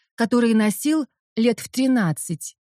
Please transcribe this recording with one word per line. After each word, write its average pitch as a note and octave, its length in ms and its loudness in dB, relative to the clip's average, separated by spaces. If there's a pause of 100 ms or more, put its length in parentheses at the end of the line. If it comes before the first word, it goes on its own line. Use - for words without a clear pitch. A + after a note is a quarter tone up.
(140)
которые A#3 400 2
носил A#3+ 540 0 (280)
лет A3+ 240 0
в - 80 -14
тринадцать, A3+ 880 -2 (220)